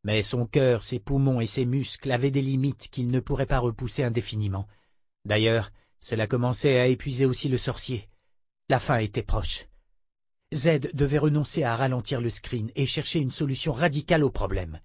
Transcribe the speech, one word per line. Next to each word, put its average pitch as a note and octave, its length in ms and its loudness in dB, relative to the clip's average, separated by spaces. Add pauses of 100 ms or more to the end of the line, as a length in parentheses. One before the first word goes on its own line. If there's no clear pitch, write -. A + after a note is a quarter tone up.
Mais G#2+ 200 2
son A#2+ 240 -2
cœur, B2+ 360 4
ses B2+ 160 -6
poumons C3+ 440 2
et A2+ 40 0
ses B2+ 200 0
muscles C3 440 -2
avaient B2+ 200 2
des C#3 100 0
limites C3+ 480 0
qu'il B2 200 -4
ne B2 120 2
pourrait C3+ 240 -2
pas C3+ 140 2
repousser A#2+ 440 -2
indéfiniment. G#2+ 640 -2 (600)
D'ailleurs, A2 440 2 (300)
cela A2 260 -2
commençait B2+ 520 2
à B2+ 80 4
épuiser C3 400 2
aussi B2+ 240 0
le B2+ 80 2
sorcier. A#2+ 500 -6 (640)
La C3 80 4
fin C3+ 180 0
était A2 260 -2
proche. - 440 -2 (880)
Z D3 400 0
devait C#3+ 240 0
renoncer D3 460 2
à A2+ 120 0
ralentir B2+ 460 -2
le A#2 80 0
screen A2+ 460 -6
et C3+ 100 0
chercher - 320 -2
une C3 120 0
solution C#3 420 -2
radicale D3+ 520 2
au C3 60 4
problème. F2+ 540 -4